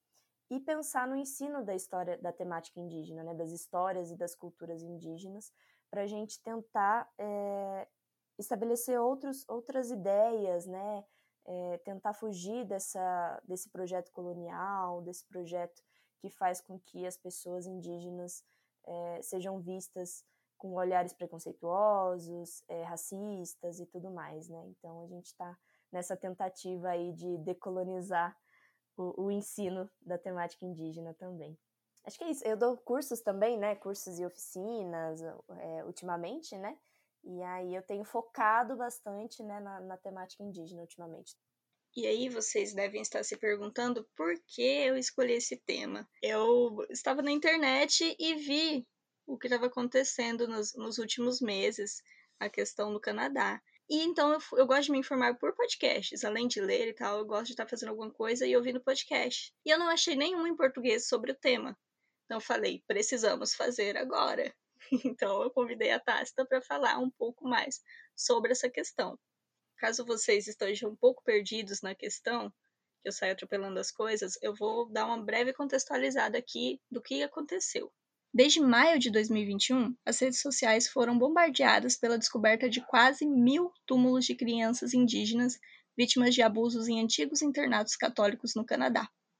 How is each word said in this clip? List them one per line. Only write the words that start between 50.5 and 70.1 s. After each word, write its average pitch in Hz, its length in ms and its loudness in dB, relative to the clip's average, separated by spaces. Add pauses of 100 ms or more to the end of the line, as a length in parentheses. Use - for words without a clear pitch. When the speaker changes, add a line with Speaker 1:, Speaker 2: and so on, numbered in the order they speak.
Speaker 2:
nos 220 220 -6
últimos 240 460 -2
meses, 208 580 -2 (380)
a 208 100 -4
questão 208 420 -2
do 208 100 -2
Canadá. 214 600 -2 (260)
E 311 160 0
então 311 300 4
eu 311 80 2
fu-, - 160 -4
eu 262 100 8
gosto 277 180 4
de 294 80 2
me 269 60 4
informar 247 380 0
por - 180 -2
podcasts. - 720 0
Além 220 240 0
de 220 120 -2
ler 196 280 2
e 214 60 -6
tal, 208 240 -2
eu 214 80 -4
gosto 208 220 -2
de 240 80 -10
tá 226 100 -4
fazendo 220 240 -6
alguma 220 200 -6
coisa 240 360 -2
e 254 100 6
ouvindo 247 240 2
podcast. 262 720 -2 (140)
E 302 40 4
eu 320 80 8
não 339 100 2
achei 311 280 2
nenhum 330 300 2
em 330 100 0
português 254 500 2
sobre 240 260 0
o - 40 -4
tema. 233 400 0 (540)
Então, 226 80 -4
eu - 20 -4
falei: 214 460 0
"Precisamos 214 680 2
fazer 220 400 0
agora." - 580 0 (240)
<laughs> - 400 0
Então, 202 240 2
eu 247 80 2
convidei 233 400 2
a 233 80 4
Tácita 254 480 0
pra 254 160 2
falar 285 360 2
um 254 120 0
pouco - 340 -6
mais 247 360 0 (340)
sobre 233 380 2
essa 247 180 0
questão. - 480 -4 (580)
Caso 233 300 -2
vocês 214 400 4